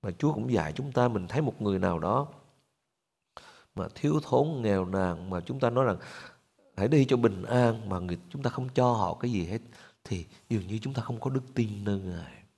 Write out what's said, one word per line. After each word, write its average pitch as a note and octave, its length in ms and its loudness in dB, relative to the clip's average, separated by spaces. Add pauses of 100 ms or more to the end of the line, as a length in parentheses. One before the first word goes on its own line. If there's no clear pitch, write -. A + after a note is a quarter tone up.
Và G2+ 120 -6
Chúa D3 220 2
cũng B2 180 -2
dạy D#2+ 200 2
chúng C3+ 200 -6
ta, B2 160 4
mình G2 200 -2
thấy C#3 140 0
một B2+ 200 -2
người G2+ 160 2
nào F2+ 200 2
đó A2+ 300 0 (1500)
mà F#2 200 -6
thiếu D3+ 280 0
thốn, C#3 400 2
nghèo G2 220 2
nàn, F2+ 460 -2
mà F2+ 100 -4
chúng B2+ 200 -6
ta A#2+ 100 2
nói B2+ 140 2
rằng: G2+ 140 2 (800)
"Hãy G2 120 0
đi C#3+ 160 6
cho B2+ 120 4
bình A2 260 2
an", A2+ 460 2
mà F#2 100 -2
người, F2 200 -4 (120)
chúng C#3 120 -8
ta B2 80 0
không B2+ 240 -4
cho B2 180 6
họ F#2 220 0
cái A#2+ 160 -4
gì G2 140 0
hết, G2 140 -4 (460)
thì F2 220 -6 (220)
dường G#2 180 -2
như G#2+ 160 -4
chúng - 120 -6
ta A#2+ 80 -2
không A#2 180 -6
có C3+ 100 -2
đức C3+ 120 0 (120)
tin G#2+ 300 0
nơi G2+ 160 0
Ngài. F2 420 -10 (160)